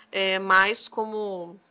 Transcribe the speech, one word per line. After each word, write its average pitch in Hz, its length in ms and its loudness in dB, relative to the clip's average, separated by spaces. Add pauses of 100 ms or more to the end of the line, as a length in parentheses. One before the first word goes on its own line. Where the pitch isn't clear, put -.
(120)
é, 190 260 0
mais 190 500 2
como 202 720 -8 (120)